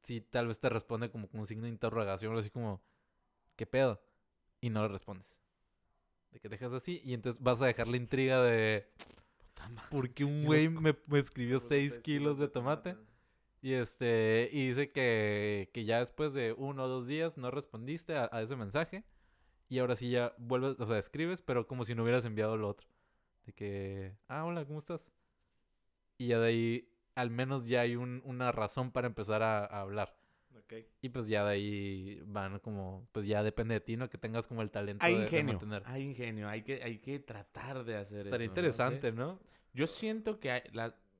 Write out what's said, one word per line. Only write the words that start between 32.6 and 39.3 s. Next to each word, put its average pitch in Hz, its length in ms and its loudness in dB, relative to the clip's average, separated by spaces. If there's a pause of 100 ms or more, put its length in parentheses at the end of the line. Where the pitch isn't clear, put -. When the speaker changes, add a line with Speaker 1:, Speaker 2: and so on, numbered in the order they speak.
Speaker 1:
como, 98 520 -8
pues 104 140 -2
ya 104 160 2
depende 110 320 0
de 107 60 0
ti, 113 160 -6
¿no? 123 120 -4
Que - 100 -14
tengas 113 280 -4
como 113 160 -4
el 104 80 -4
talento 104 340 -4
Speaker 2:
Hay 175 100 6
Speaker 1:
de, 196 60 4
de - 60 2
Speaker 2:
ingenio, 147 280 2
Speaker 1:
mantener. 104 300 -6
Speaker 2:
hay 135 180 -8
ingenio, 117 460 -6
hay 107 140 -6
que, 131 200 -6
hay 117 160 -6
que 139 200 -8
tratar 123 680 -10
de 113 120 -4
hacer 101 300 -6
Speaker 1:
Estaría 117 200 -2
Speaker 2:
eso, 92 80 -6
¿no? 180 60 -2
Speaker 1:
interesante, 131 500 2
Speaker 2:
Sí. 113 60 -4
Speaker 1:
¿no? 165 240 -6 (340)